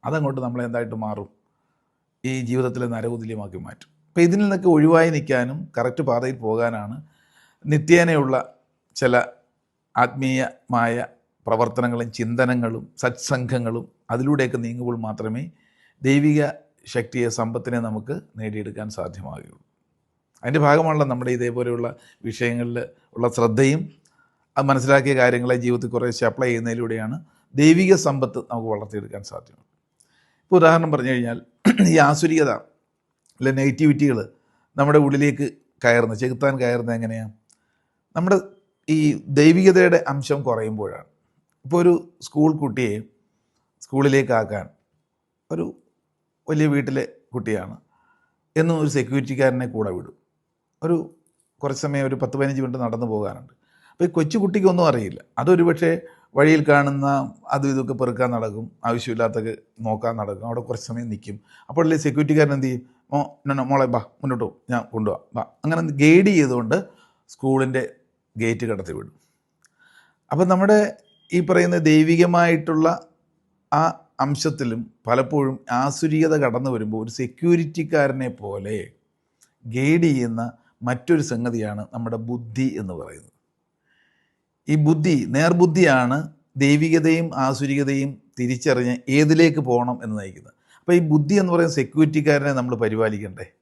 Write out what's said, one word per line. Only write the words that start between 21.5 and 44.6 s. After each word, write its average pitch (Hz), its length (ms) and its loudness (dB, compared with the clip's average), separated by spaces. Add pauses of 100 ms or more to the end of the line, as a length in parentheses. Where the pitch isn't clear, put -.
വിഷയങ്ങളിൽ 120 480 -4 (380)
ഉള്ള 120 120 0 (100)
ശ്രദ്ധയും 131 440 2 (760)
അത് 139 140 0
മനസ്സിലാക്കിയ 135 520 4
കാര്യങ്ങളെ 123 420 2
ജീവിതത്തിൽ 120 300 -2
കുറേശ്ശെ 120 360 -2
അപ്ലൈ 127 200 -2
ചെയ്യുന്നതിലൂടെയാണ് 117 680 -6 (460)
ദൈവിക 180 320 6 (120)
സമ്പത്ത് 135 340 -2 (100)
നമുക്ക് 113 240 -6
വളർത്തിയെടുക്കാൻ 104 560 -12
സാധ്യമാണ്. - 340 -20 (760)
ഇപ്പോൾ 185 160 4
ഉദാഹരണം 165 340 6
പറഞ്ഞു 131 200 -2
കഴിഞ്ഞാൽ 120 260 -4 (540)
ഈ - 20 4 (100)
ആസുരികത 151 460 2 (880)
അല്ലെ 131 180 0
നെഗറ്റിവിറ്റികൾ 139 600 2 (600)
നമ്മുടെ 147 280 6
ഉള്ളിലേക്ക് 139 400 0 (380)
കയറുന്നത്, 117 380 4
ചെകുത്താൻ 127 400 -2
കയറുന്നത് 120 360 -2
എങ്ങനെയാണ്? 113 340 -8 (840)
നമ്മുടെ 185 220 2 (580)
ഈ - 20 2 (420)
ദൈവികതയുടെ 175 600 8 (120)
അംശം 143 360 -4
കുറയുമ്പോഴാണ്. 110 600 -6 (580)
ഇപ്പോൾ 160 180 0
ഒരു 175 100 6 (340)
സ്കൂൾ 151 220 2 (140)
കുട്ടിയെ 113 340 -2 (880)
സ്കൂളിലേക്കാക്കാൻ 127 800 2 (880)